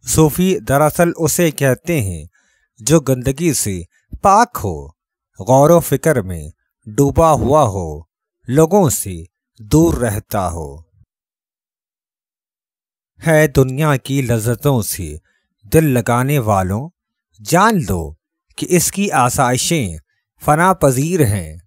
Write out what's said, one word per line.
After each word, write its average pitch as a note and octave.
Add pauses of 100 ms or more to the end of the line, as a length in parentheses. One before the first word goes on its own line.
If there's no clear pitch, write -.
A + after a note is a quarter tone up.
सूफी F3
दरअसल D3+
उसे E3
कहते C#3
हैं F2 (520)
जो C#3
गंदगी C3
से F#2 (400)
पाक G#3
हो, D#2 (440)
गौर C3+
व E3+
फिक्र C#3
में E2 (340)
डूबा C#3
हुआ C3+
हो, E2+ (400)
लोगों D#3+
से E2+ (360)
दूर D3
रहता G#2+
हो। D#2+ (2250)
है D#3
दुनिया C#3
की C3+
लज्जतों A#2+
से D#2+ (460)
दिल D3+
लगाने B2
वालों, G#2 (520)
जान F#3
लो F2 (420)
कि D3
इसकी G3
आसाइशें B2+ (440)
फना E3
पजीर D3+
हैं। F2+